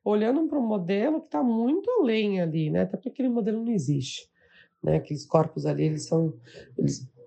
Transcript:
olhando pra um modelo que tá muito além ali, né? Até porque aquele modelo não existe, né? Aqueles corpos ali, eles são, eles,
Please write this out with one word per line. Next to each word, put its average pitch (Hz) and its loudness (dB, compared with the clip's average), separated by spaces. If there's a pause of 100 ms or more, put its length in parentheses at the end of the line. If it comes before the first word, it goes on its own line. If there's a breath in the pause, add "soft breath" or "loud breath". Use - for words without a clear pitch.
olhando 220 2
pra 294 -2
um 240 0
modelo 214 0
que - -20
tá 302 -2
muito 262 2
além 220 2
ali, 160 0
né? 170 2
Até 190 -2
porque - -14
aquele 254 -2
modelo 226 0
não 233 -2
existe, 139 -2 (560 soft breath)
né? 156 2
Aqueles 151 -6
corpos 160 0
ali, 147 0
eles 151 -2
são, 165 0 (440 loud breath)
eles, - -2 (180)